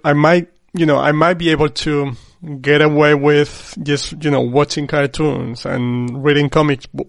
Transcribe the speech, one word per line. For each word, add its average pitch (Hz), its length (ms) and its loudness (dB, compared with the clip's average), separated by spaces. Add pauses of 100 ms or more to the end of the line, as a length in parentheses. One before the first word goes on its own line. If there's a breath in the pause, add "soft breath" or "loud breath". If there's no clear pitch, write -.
I 147 80 2
might, 165 360 4 (260)
you 165 120 2
know, 143 120 4
I 139 140 2
might 160 220 2
be 170 160 -2
able 151 180 2
to 143 440 -4 (480 soft breath)
get 147 200 4
away 151 340 4
with 147 680 0
just, 147 420 -4
you 151 60 0
know, 135 100 2
watching 143 460 -2
cartoons 139 800 -4
and 123 580 -4
reading 143 240 2
comic 147 320 0 (120)
bo-, - 160 -8